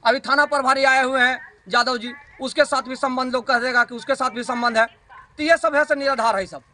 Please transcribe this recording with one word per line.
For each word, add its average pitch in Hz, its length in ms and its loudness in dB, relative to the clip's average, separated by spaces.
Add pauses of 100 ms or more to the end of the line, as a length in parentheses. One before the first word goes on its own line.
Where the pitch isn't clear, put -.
अभी 254 140 2
थाना 277 260 2
प्रभारी 269 380 0
आए 262 200 4
हुए 254 180 0
हैं 254 320 0 (160)
यादव 240 280 0
जी, 240 160 -10 (280)
उसके 262 240 0
साथ 269 160 -2
भी 254 140 -10
संबंध 254 380 -2
लोग 247 140 -2
कह 247 120 2
देगा 247 240 2
कि 240 120 -6
उसके 254 200 -2
साथ 262 140 -2
भी 240 140 -8
संबंध 240 340 -2
है। 226 80 4 (520)
तो 302 60 -4
ये 330 140 4
सब 311 180 0
है 294 100 4
से 294 100 0
निराधार 247 400 0
है 196 100 -4
सब। 147 160 -16 (120)